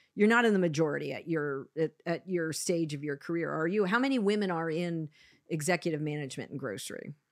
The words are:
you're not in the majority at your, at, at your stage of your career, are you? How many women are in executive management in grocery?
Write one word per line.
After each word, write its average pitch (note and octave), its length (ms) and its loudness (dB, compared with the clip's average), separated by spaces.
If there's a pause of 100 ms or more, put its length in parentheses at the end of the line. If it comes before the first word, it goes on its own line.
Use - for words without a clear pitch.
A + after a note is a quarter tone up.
(140)
you're G#3 140 6
not A#3 160 6
in A3 80 6
the G3 60 6
majority D3 540 2
at A#2+ 160 -8
your, D3 380 -2 (120)
at, D#3 140 0 (140)
at E3+ 220 -4
your E3+ 240 -2
stage E3 420 0
of C#3+ 100 -8
your C#3+ 120 -4
career, E3 360 -4
are D#3 140 0
you? G3+ 180 2
How F#3+ 140 2
many C4+ 200 2
women G#3 320 2
are E3 200 -2
in E3 380 -2 (400)
executive D#3+ 520 -2
management D3 500 -6
in C#3 60 -8
grocery? C3 580 -8 (180)